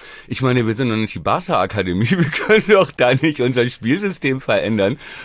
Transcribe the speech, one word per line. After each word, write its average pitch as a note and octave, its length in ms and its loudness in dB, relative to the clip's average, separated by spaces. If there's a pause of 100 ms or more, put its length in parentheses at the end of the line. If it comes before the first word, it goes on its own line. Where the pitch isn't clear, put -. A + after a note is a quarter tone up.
(260)
Ich - 160 -6
meine, B2 240 2
wir A2 80 0
sind B2 140 -2
noch A2 80 -2
nicht A2 180 -4
die - 60 -10
Barca-Akademie, G2+ 880 -2
<laughs> - 0 -
wir F3+ 140 2
können - 440 2
doch F#3+ 220 4
da B2+ 240 2
nicht D3 260 0
unser B2 300 2
Spielsystem C3+ 680 -2
verändern, G#2 580 0 (260)